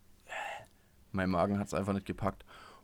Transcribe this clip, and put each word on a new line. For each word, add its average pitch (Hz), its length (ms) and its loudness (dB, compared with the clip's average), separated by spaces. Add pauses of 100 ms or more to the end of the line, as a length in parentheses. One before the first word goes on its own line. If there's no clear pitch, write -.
(240)
äh, - 60 -20 (800)
mein 92 180 2
Magen 101 300 4
hat's - 140 -2
einfach 98 180 2
nicht 98 140 0
gepackt. 98 380 -2 (400)